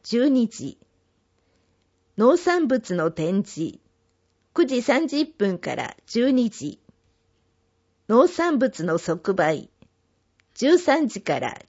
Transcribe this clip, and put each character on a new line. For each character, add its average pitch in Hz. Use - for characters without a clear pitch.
十 240
二 254
時。 -
農 247
産 349
物 226
の 165
展 170
示。 -
九 330
時 254
三 285
十 294
分 190
か -
ら 123
十 247
二 254
時。 -
農 247
産 330
物 214
の 170
即 175
売。 160
十 311
三 311
時 196
か 135
ら 117